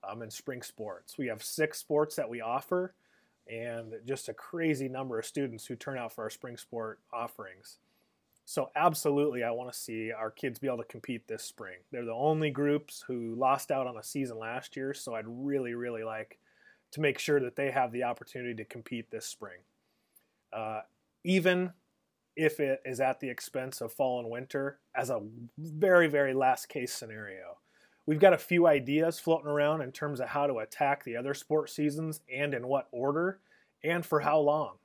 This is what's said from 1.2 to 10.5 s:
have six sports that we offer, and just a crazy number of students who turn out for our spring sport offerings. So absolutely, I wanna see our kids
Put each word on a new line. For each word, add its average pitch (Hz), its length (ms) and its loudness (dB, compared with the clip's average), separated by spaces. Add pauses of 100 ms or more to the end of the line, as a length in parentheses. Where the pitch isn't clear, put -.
have 110 160 -6
six - 360 0
sports 151 380 2
that 127 140 -2
we 117 100 -8
offer, 135 540 -2 (540)
and 113 460 -8 (100)
just 131 240 -6
a 110 60 -8
crazy 156 540 -2
number 127 300 -4
of 113 80 -6
students 127 400 -4
who 123 100 -8
turn 135 220 -8
out 117 140 -6
for 123 120 -8
our 135 60 -4
spring 120 260 -12
sport 110 420 -8 (140)
offerings. 107 680 -10 (680)
So - 300 -4
absolutely, 147 720 2
I 117 80 0
wanna 123 200 -6
see 113 380 -8
our 110 200 -4
kids 120 280 -6